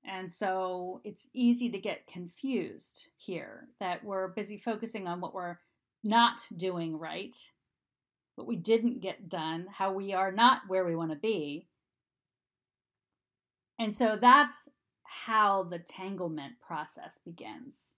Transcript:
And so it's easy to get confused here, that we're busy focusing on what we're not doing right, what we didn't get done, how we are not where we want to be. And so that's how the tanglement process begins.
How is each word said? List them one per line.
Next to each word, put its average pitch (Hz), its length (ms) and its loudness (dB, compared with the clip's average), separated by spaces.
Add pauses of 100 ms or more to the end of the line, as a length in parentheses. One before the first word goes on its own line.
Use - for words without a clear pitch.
And 185 280 -8
so 185 720 -2
it's - 300 -10
easy 240 360 4
to 196 80 -6
get 196 280 -6
confused 180 1080 -6
here, - 520 -10 (120)
that 180 240 -4
we're 190 240 -2
busy 202 280 -8
focusing 214 500 -6
on 175 140 -4
what 175 140 -8
we're 175 240 -6 (440)
not 233 440 4 (100)
doing 170 400 -2
right, 165 400 -8 (960)
what 123 120 -12
we 226 100 -2
didn't 226 440 2
get 185 280 -8
done, 165 420 -4
how 196 220 0
we 196 200 -4
are 190 200 2
not 240 340 6
where 185 180 2
we 170 120 0
want 165 140 -2
to 156 60 -4
be. 160 500 -2 (2000)
And 214 160 -2
so 220 260 4
that's 254 480 8 (340)
how 208 640 4
the 175 140 -6
tanglement 175 840 -8
process - 580 -10
begins. - 800 -12